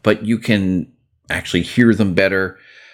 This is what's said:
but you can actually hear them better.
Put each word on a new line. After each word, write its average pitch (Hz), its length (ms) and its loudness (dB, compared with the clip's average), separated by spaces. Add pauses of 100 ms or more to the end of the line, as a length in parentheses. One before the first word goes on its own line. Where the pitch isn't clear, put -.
but 107 240 0
you 113 120 -2
can 95 540 -2 (380)
actually 80 320 -4
hear 117 320 2
them 98 200 0
better. 95 440 0 (360)